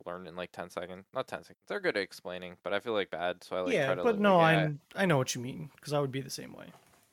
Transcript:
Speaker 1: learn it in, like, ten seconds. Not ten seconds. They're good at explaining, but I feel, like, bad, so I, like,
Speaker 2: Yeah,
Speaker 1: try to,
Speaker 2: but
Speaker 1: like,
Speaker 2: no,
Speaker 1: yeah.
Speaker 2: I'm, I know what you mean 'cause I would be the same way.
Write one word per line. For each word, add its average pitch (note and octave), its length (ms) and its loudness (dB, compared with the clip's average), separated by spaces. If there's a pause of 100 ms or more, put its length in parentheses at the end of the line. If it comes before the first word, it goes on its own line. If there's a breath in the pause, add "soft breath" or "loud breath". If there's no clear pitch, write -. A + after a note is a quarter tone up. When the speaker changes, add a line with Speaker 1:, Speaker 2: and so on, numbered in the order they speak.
Speaker 1:
learn F2 220 -8
it - 20 -12
in, E2 60 -16
like, F2+ 160 -8
ten F2+ 180 -10
seconds. F2+ 460 -10
Not C3 120 -4
ten E2 160 -10
seconds. - 140 -20 (100)
They're G3+ 120 -4
good D#3+ 180 0
at G2 60 2
explaining, F2+ 600 -10
but F2+ 100 0
I G2+ 60 2
feel, A2+ 140 -4
like, G2 160 0
bad, F2 340 -2
so - 120 -6
I, F#2 60 0
like, F2+ 120 0
Speaker 2:
Yeah, C#3+ 140 2
Speaker 1:
try F#2 80 2
to, F2+ 80 -4
Speaker 2:
but A#3 120 4
Speaker 1:
like, G3+ 60 -2
Speaker 2:
no, G3 180 6
Speaker 1:
yeah. E3 60 8
Speaker 2:
I'm, D#3 340 4 (160)
I G3 120 2
know D#3 100 6
what B2+ 160 2
you B2+ 80 -4
mean C#3 300 -8 (100)
'cause C#3+ 120 -6
I D3 60 2
would C3+ 120 0
be C3 100 -6
the C3+ 80 -10
same - 240 -10
way. - 140 -16 (460)